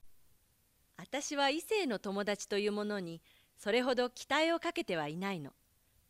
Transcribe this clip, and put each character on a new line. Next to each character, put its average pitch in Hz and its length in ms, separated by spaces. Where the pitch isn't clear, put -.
私 277 400
は 277 140
異 311 100
性 403 260
の 214 140
友 202 240
達 202 240
と 202 100
い 208 80
う 202 60
も 208 120
の 208 140
に 165 240
そ - 140
れ 233 100
ほ 254 140
ど 247 160
期 - 180
待 311 220
を 339 80
か 339 140
け 339 100
て 180 140
は 151 100
い 151 100
な 196 160
い 180 60
の。 139 140